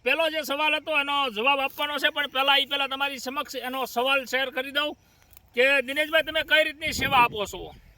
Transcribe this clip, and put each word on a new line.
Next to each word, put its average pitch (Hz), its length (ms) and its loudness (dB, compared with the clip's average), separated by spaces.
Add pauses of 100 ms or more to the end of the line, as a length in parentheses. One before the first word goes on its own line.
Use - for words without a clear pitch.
પહેલો 311 280 2
જે 311 120 -4
સવાલ 277 320 -2
હતો, 285 260 -2
એનો 285 300 0
જવાબ 262 300 0
આપવાનો 294 380 -4
છે, 294 100 2
પણ 294 180 -4
પહેલાં, 269 320 2
એ 277 80 0
પહેલાં 277 220 -2
તમારી 269 300 -4
સમક્ષ 269 380 -8
એનો 254 280 -6
સવાલ 262 400 0
શેર 254 260 -2
કરી 262 200 -6
દઉં 294 260 -2 (580)
કે 269 280 4
"દિનેશભાઈ, 302 400 0
તમે 311 200 -2
કઈ 311 220 4
રીતની 302 280 -6
સેવા 277 260 2
આપો 214 260 4
છો, 170 300 -10 (240)